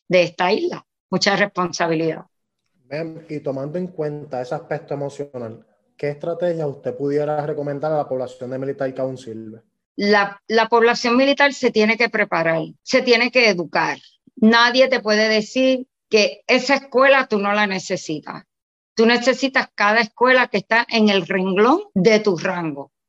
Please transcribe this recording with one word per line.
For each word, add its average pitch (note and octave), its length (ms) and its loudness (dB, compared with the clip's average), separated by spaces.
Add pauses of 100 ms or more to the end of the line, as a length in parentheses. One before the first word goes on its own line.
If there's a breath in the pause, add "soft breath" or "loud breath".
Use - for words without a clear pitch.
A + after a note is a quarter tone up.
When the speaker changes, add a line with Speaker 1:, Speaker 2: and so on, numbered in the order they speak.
Speaker 1:
de F3+ 160 4
esta F3+ 300 -2
isla. E4 320 -4 (260)
Mucha F#3+ 240 0
responsabilidad. E3+ 920 -2 (640)
Speaker 2:
Ma'am, D#3+ 380 -10
y D3+ 120 -8
tomando D3 380 -6
en F#3 100 -6
cuenta D3 540 -8
ese B2+ 120 -8
aspecto D3+ 400 -8
emocional, C3+ 720 -10 (300)
¿qué D3 140 -4
estrategia E3 560 -4
usted C3+ 280 -8
pudiera D3 520 -2
recomendar C#3+ 460 -6
a D#3 40 -2
la - 120 -4
población B2+ 420 -8
de C3 80 -8
militar C3+ 340 -6
que C3 80 -10
aún C3 160 -6
sirve? A2 460 -16 (340)
Speaker 1:
La, G3+ 500 0
la A3 220 0
población A#3 480 2
militar C#4 380 2
se A#3+ 160 -2
tiene A3 260 2
que A3+ 140 0
preparar, E3 520 -2 (200)
se C4 180 0
tiene A#3+ 300 2
que A#3+ 180 4
educar. D#3+ 500 -2 (380)
Nadie A#3+ 520 4
te B3+ 120 0
puede G#3+ 280 0
decir B3+ 580 0 (240)
que G#3+ 360 2
esa B3+ 280 2
escuela C4+ 520 2
tú G#3+ 120 -2
no G3+ 160 -2
la G#3 120 0
necesitas. F3+ 760 -8 (500)
Tú A3+ 100 4
necesitas A#3+ 720 2
cada G#3+ 260 2
escuela B3 460 2
que G#3 120 -2
está A3+ 300 0
en A3 200 4
el G3 180 0
renglón G3 540 2 (140)
de G#3+ 260 4
tu G3+ 180 0
rango E3 540 -6 (160)